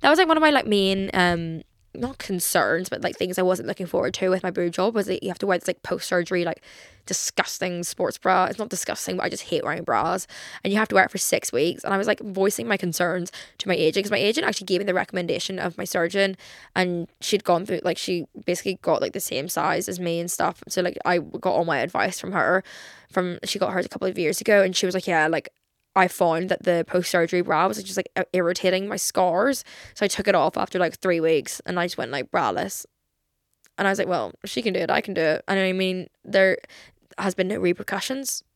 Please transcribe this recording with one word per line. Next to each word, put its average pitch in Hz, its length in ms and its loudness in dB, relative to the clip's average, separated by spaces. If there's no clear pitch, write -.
That 262 80 6
was, 320 100 6
like, 370 80 8
one 320 80 6
of 311 60 4
my, 311 80 6
like, 285 180 2
main, 196 460 2
um, 170 480 0
not 254 240 -8
concerns, 175 720 0
but, - 120 -6
like, - 140 -4
things 180 240 -2
I - 20 4
wasn't 185 260 2
looking 180 200 -6
forward 185 280 0
to 185 140 0
with 185 140 2
my 180 80 -2
boob 175 220 -2
job 202 200 0
was 202 140 0
that 190 160 -2
you - 60 -4
have 175 100 -8
to 196 80 -2
wear 185 100 4
this, - 100 -4
like, - 140 -4
post-surgery, 175 640 -2
like, 165 180 -4
disgusting - 760 -4
sports - 360 -4
bra. 185 260 4
It's 196 140 -6
not 214 100 -6
disgusting, - 480 -4
but 185 60 -4
I - 60 -2
just - 140 -10
hate 156 200 -2
wearing 170 200 -4
bras. 165 440 0
And 196 80 -2
you 202 60 2
have 220 120 0
to 214 60 0
wear 190 100 6
it - 40 -4
for - 80 -8
six - 340 0
weeks. 151 320 0
And 196 120 -2
I - 20 2
was, 196 80 0
like, 240 140 0
voicing 202 480 -2
my 208 100 0
concerns 175 540 -2
to - 80 -8
my 190 60 2
agent, 170 320 2
'cause 208 60 -4
my - 60 0
agent 226 280 2
actually 196 200 -2
gave 185 160 0
me 202 40 -4
the 196 80 0
recommendation 180 640 -2
of 170 180 -4
my 190 100 -6
surgeon, 190 520 0
and 175 320 0
she'd - 260 0
gone 175 200 2
through, 208 180 -2
like, 175 140 0
she 175 300 -4
basically 180 380 -2
got, - 180 2
like, - 120 -2
the 196 60 -4
same 151 300 -6
size 170 400 0
as 185 100 -6
me 170 200 -2
and 175 100 -6
stuff. 170 380 -2
So, - 140 -2
like, 180 220 -2
I 180 140 2
got 180 360 -2
all 170 120 2
my 156 140 0
advice 180 400 0
from 185 140 -8
her. 185 280 4
From, 180 340 -2
she - 140 -4
got 190 160 -2
hers 180 140 -2
a - 20 -12
couple 190 180 -4
of 185 120 -4
years 180 200 0
ago, 208 220 6
and 185 140 4
she - 100 0
was 180 80 0
like, 185 140 -2
"Yeah, 160 200 4
like, 160 220 0
I 185 140 6
found 170 400 2
that 185 140 -2
the 170 240 2
post-surgery 180 540 2
bra 165 260 2
was, 214 100 -2
like, 196 80 -10
just, 190 120 -6
like, 190 200 -4
i-, 185 160 -2
irritating 185 560 2
my 202 80 -4
scars." 190 680 2
So - 80 0
I 202 60 4
took - 180 -2
it 196 80 6
off 165 220 4
after, - 200 -2
like, 175 220 0
three 175 220 2
weeks, 160 440 0
and 180 140 -4
I 175 60 0
just 175 120 -6
went, 117 140 -4
like, 135 180 -6
braless. 160 560 -2
And 196 100 0
I 196 40 4
was 196 60 0
like, - 120 -2
"Well, 131 240 -2
she 214 160 -6
can 220 120 -2
do 180 80 0
it, 165 100 0
I - 80 4
can - 140 -6
do 175 80 0
it." 156 260 2
And 196 100 2
I 190 140 2
mean, 185 380 -2
there 190 320 4
has 190 160 0
been 185 140 0
no 202 100 -2
repercussions 190 840 -2